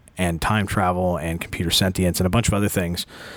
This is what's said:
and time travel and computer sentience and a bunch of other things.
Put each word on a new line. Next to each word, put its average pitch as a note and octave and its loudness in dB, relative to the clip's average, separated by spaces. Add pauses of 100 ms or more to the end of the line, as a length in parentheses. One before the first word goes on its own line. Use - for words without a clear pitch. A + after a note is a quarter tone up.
(180)
and E2+ 0
time G#2+ 2
travel F2+ 0
and E2 -4
computer - -4
sentience F#2 2
and F#2 4
a - 4
bunch A2+ 2
of - 0
other G2+ 2
things. F2 -2 (320)